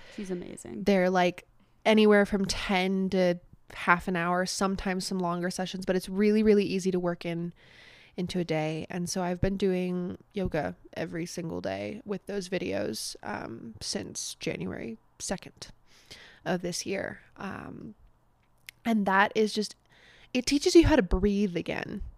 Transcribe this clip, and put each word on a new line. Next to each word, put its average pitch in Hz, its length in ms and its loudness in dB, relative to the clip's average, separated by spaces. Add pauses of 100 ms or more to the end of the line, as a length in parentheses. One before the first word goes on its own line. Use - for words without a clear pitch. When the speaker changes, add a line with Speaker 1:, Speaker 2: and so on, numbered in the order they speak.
(160)
Speaker 1:
She's 190 160 -8
amazing. - 540 -10
Speaker 2:
They're, 185 240 4
like, 180 340 2 (420)
anywhere 214 400 8
from 196 200 0
ten 190 640 0
to 180 300 2 (340)
half 175 340 2
an 190 80 0
hour, 175 300 0
sometimes 190 600 -2
some 190 140 -4
longer 175 300 -2
sessions, 185 360 -6
but 185 120 2
it's 180 100 -4
really, 208 360 4
really 208 200 6
easy 185 280 -2
to 180 80 0
work 175 260 -2
in 170 260 -4 (680)
into 180 220 -2
a 175 40 0
day. 156 460 -2
And 175 200 -4
so 185 140 -2
I've 175 160 -2
been 196 160 0
doing 180 640 -2 (160)
yoga 180 420 -4 (200)
every 170 300 -6
single 170 360 -8
day 202 420 -6
with 202 220 -8
those 196 240 -8
videos, 196 720 -4
um, - 560 -10
since - 580 -8
January - 600 -8 (200)
second - 520 -10 (760)
of 180 180 -2
this 180 240 -6
year. 196 360 -6 (160)
Um, - 580 -12 (880)
and 220 220 2
that 196 280 4
is 214 200 2
just, - 240 -4 (560)
it 247 120 0
teaches 285 300 4
you 330 120 12
how 302 100 6
to 254 40 6
breathe 196 540 2
again. 170 460 -6 (160)